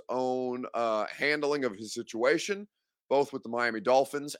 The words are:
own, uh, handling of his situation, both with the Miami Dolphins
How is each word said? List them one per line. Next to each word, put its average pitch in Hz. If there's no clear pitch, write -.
own, 127
uh, 110
handling 147
of 110
his 107
situation, 143
both 135
with 123
the 117
Miami 117
Dolphins 139